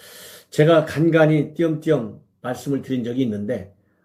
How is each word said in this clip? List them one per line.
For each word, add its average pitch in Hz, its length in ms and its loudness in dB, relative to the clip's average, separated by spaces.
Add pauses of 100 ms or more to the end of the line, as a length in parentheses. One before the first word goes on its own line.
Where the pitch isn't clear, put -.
(500)
제가 156 360 4
간간히 156 680 2
띄엄띄엄 151 640 -2 (200)
말씀을 127 420 -6
드린 127 220 -6
적이 120 180 -4
있는데, 104 500 -6 (320)